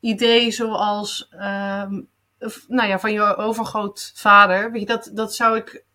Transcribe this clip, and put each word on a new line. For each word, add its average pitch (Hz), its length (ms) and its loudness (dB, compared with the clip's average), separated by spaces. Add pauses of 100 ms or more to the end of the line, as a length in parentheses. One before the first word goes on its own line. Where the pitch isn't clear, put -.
idee 233 500 2
zoals, 208 800 -4
ehm, 196 680 -6 (380)
v-, - 300 -12
nou 226 200 0
ja, 190 100 0
van 214 140 -2
je 208 240 2
overgrootvader. 214 1400 2
Weet 233 80 -6
je, 202 60 -6
dat, 226 280 -4
dat 214 200 -4
zou 226 220 2
ik - 280 -8 (100)